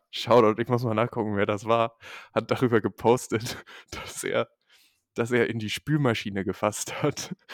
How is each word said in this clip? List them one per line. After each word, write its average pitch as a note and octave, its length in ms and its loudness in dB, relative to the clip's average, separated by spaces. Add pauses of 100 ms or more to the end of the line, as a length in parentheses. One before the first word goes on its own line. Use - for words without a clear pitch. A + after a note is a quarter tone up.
(120)
Shoutout, A2+ 500 4
ich A#2 80 -4
muss A#2+ 140 0
mal A2+ 100 -2
nachgucken, A2 420 0
wer G2+ 100 2
das G#2+ 200 -2
war, A#2 320 2 (360)
hat A2+ 180 -2
darüber A#2 300 2
gepostet, A2+ 760 0 (200)
<laughs> - 140 -20
dass - 320 -12
er, A#2 240 -2 (680)
dass A#2 160 -4
er A#2+ 180 2
in A#2 100 -6
die G#2+ 100 -6
Spülmaschine A2+ 760 -2
gefasst - 560 -4
hat - 340 -4 (180)